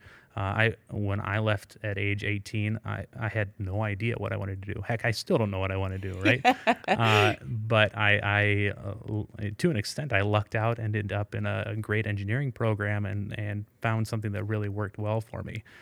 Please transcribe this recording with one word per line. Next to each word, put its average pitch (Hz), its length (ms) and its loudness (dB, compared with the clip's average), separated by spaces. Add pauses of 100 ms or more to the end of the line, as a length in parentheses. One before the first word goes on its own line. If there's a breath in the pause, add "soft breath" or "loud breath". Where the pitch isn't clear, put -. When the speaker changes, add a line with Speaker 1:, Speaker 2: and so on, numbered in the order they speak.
(380 loud breath)
Speaker 1:
Uh, 101 40 -2
I, 104 340 4 (160)
when 101 280 0
I 98 200 -2
left 107 420 0
at 104 160 -4
age 101 260 0
eighteen, 104 640 -2
I, 104 200 -6 (140)
I 113 80 -2
had 104 300 -2
no 98 240 -2
idea 110 340 -2
what - 160 -4
I 101 60 -2
wanted 98 240 -6
to 95 120 -8
do. 98 140 -6
Heck, - 160 -2
I 120 80 2
still 151 280 0
don't 110 100 2
know 95 100 -2
what 95 120 0
I 95 40 -2
wanna 95 220 -2
do, 95 160 -6 (100)
right? 123 220 2
Speaker 2:
<laughs> 262 100 6 (320)
Speaker 1:
Uh, 107 540 6
but 110 560 2
I, 104 220 6
I, 104 600 2
uh, 104 140 -6 (140)
l-, 107 220 -2 (280)
to 175 120 2
an 135 80 2
extent, 139 340 -4
I 98 100 4
lucked 104 340 2
out, 117 240 0
ended 107 340 -2
up 104 200 -2
in 104 120 -4
a, 101 220 -2
a 107 80 -4
great 107 320 0
engineering 107 440 -2
program 104 540 0
and, 101 340 -4
and 104 260 -4 (160)
found 113 260 0
something 107 260 -4
that 101 100 -4
really 104 260 -2
worked 101 280 -6
well 107 240 -2
for - 220 -10
me. - 200 -10 (180 loud breath)